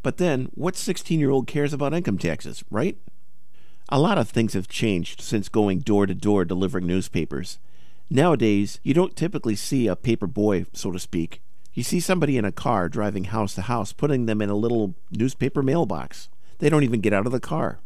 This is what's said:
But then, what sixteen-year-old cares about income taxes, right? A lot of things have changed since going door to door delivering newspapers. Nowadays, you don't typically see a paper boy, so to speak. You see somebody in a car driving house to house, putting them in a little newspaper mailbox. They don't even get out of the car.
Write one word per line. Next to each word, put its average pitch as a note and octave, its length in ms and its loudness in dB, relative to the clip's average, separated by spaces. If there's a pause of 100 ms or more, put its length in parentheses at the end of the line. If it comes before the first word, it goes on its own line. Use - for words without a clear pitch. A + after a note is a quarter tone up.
But C3+ 140 0
then, C#3+ 300 0 (100)
what E3+ 220 -2
sixteen-year-old C#3 680 0
cares D3 260 -2
about C#3 200 -2
income D#3+ 240 0
taxes, - 540 -4
right? C3+ 260 0 (920)
A C3+ 100 2
lot F#3 180 4
of A2+ 120 0
things A2+ 240 2
have F#2+ 160 -2
changed F#2 500 0
since G#2 300 -2
going G2+ 300 4
door G2+ 260 4
to F#2+ 100 -2
door G2 300 2
delivering F2+ 420 0
newspapers. F2 720 -2 (500)
Nowadays, A2+ 720 4
you C#3 120 0
don't F#3 240 4
typically D3+ 400 0
see B2 300 0
a F2+ 100 2
paper A2+ 300 0
boy, G2 440 2
so - 200 -4
to F2 60 -4
speak. - 440 -4 (320)
You B2 100 -4
see F3+ 160 0
somebody D#3+ 380 2
in G#2+ 80 2
a F#2+ 80 0
car G#2 340 0
driving G2+ 380 -2
house G2+ 300 -2
to G2 80 -4
house, A#2 280 -2
putting C3+ 360 0
them G#2+ 140 0
in G2+ 80 0
a G2+ 60 0
little A2 400 0 (160)
newspaper C3 500 0
mailbox. B2+ 680 -2 (300)
They D3 100 4
don't D3+ 140 6
even A#2 180 2
get G#2 120 4
out G2+ 120 4
of B2 80 0
the B2 80 0
car. - 440 -2